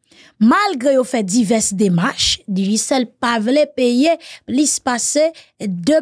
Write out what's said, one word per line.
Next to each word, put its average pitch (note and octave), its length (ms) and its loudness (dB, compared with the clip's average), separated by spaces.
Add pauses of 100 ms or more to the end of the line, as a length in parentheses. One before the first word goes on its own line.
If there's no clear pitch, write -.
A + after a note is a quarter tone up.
(400)
Malgre C#4+ 560 2
yo B3+ 80 2
fè A#3+ 160 -4
divès G#3+ 560 0
demach, F#3+ 600 0 (100)
Digicèl G#3+ 600 -2 (100)
pa A#3 240 -2
vle C#4+ 220 2 (100)
peye B3+ 400 2 (320)
plis C4+ 320 0
pase C4 460 -2 (340)
de G3+ 420 0